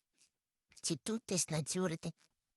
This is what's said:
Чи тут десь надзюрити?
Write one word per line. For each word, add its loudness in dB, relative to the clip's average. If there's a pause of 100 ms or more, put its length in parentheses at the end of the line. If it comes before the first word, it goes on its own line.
(840)
Чи 0
тут -2
десь 0
надзюрити? 0 (440)